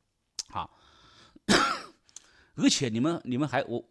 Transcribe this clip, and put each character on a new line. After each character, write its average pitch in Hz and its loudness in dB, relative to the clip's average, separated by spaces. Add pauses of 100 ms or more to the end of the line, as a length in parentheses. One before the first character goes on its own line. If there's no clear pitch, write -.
(480)
好， - -10 (640)
<coughs> - -2
而 240 4
且 - 0
你 110 -2
们， 160 0
你 123 -4
们 143 0
还， 123 0
我， 113 -6